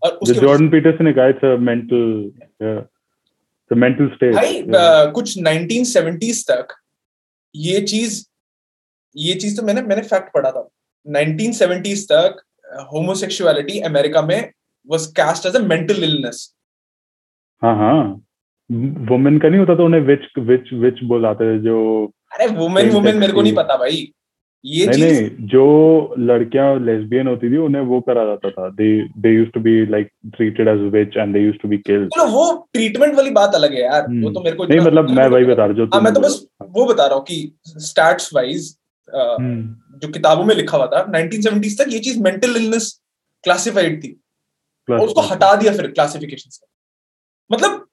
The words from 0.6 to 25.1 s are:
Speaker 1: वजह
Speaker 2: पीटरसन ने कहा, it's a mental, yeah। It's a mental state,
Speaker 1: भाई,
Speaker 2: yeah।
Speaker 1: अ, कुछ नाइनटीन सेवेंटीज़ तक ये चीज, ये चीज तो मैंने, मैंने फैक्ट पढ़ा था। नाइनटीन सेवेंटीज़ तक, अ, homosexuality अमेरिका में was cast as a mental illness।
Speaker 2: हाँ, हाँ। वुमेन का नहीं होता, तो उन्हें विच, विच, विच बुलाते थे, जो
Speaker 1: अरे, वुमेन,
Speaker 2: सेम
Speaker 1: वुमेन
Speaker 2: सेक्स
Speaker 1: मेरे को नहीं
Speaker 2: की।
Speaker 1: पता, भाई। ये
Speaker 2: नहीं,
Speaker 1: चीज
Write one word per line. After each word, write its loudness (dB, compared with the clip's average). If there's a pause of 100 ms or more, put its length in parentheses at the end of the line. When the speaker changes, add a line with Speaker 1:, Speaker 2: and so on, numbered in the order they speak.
Speaker 1:
वजह -4
Speaker 2:
पीटरसन 4
ने 4
कहा, 4
it's 2
a 4
mental, -2 (380)
yeah। -8 (680)
It's -2
a 4
mental -2
state, 2
Speaker 1:
भाई, 0
Speaker 2:
yeah। 0
Speaker 1:
अ, 6
कुछ -6
नाइनटीन -2
सेवेंटीज़ -4
तक -4 (880)
ये -4
चीज, -6 (880)
ये -4
चीज -6
तो -6
मैंने, -2
मैंने -4
फैक्ट -4
पढ़ा -2
था। -10 (400)
नाइनटीन -2
सेवेंटीज़ -2
तक, 0 (220)
अ, -20
homosexuality -2
अमेरिका 0
में -4 (400)
was -2
cast -2
as -4
a 2
mental -2
illness। -4 (1300)
Speaker 2:
हाँ, 2
हाँ। 0 (840)
वुमेन 4
का 4
नहीं 4
होता, 4
तो 2
उन्हें 4
विच, 2 (180)
विच, 0
विच 0 (100)
बुलाते 0
थे, -8
जो 0
Speaker 1:
अरे, -6
वुमेन, 0
Speaker 2:
सेम 2
Speaker 1:
वुमेन 2
Speaker 2:
सेक्स 0
Speaker 1:
मेरे 0
को 2
नहीं 2
Speaker 2:
की। 0
Speaker 1:
पता, 0
भाई। -4 (520)
ये -2
Speaker 2:
नहीं, 2
Speaker 1:
चीज 4